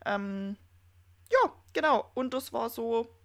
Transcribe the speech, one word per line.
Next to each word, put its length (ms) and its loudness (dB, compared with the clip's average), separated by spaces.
Ähm, 520 -4
ja, 220 6
genau. 400 2
Und 200 -2
das 180 -6
war 180 -2
so 440 -2